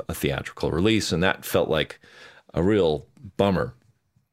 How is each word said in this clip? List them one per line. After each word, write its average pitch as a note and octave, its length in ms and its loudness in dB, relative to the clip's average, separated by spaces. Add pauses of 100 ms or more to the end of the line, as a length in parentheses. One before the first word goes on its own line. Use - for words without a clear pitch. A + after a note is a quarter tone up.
a E2 60 -6
theatrical C#2 560 -4
release, F#2+ 420 0
and E2+ 100 0
that - 220 0
felt - 240 0
like D2+ 320 -2 (540)
a D#2+ 80 0
real F2+ 440 2 (300)
bummer. F#2 380 0 (580)